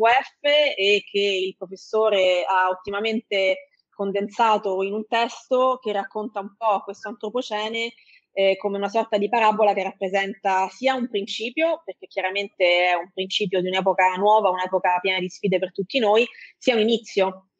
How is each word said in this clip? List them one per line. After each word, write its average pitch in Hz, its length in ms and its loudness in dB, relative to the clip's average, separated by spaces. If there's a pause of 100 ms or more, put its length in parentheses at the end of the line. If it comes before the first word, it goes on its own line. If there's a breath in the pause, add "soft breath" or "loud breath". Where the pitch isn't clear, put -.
W 226 40 6
F 254 340 0 (340)
e 196 300 2
che - 140 -4
il 190 380 -2
professore 190 880 0
ha 185 220 2
ottimamente 196 1000 -2 (260)
condensato 202 880 0
in 196 100 -4
un 214 120 -6
testo 254 760 0
che 214 100 -6
racconta 208 480 -6
un 202 180 -10
po' 208 260 0
questo 202 260 -12
antropocene, 226 840 -6 (400 soft breath)
eh, 196 240 2
come 196 220 -6
una 202 100 -2
sorta 220 300 -2
di 202 100 0
parabola 214 460 4
che 190 100 -2
rappresenta 190 840 -2
sia 262 260 -2
un 247 140 -6
principio, 247 760 -4
perché - 240 -14
chiaramente 185 840 0
è - 20 2
un 175 200 -4
principio 190 480 -2
di 180 60 -2
un'epoca 185 480 2
nuova, 208 340 4
un'epoca 185 520 0
piena 190 180 -2
di 185 100 -4
sfide 185 300 -2
per 185 140 -6
tutti 196 260 -4
noi, 220 260 4 (320 loud breath)
sia - 160 0
un 220 80 2
inizio 208 680 0 (100)